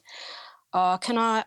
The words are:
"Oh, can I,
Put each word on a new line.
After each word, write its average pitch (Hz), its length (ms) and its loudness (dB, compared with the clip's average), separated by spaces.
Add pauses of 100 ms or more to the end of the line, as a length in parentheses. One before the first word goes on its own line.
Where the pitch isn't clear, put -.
(720)
"Oh, 185 280 2
can 233 160 0
I, 226 300 2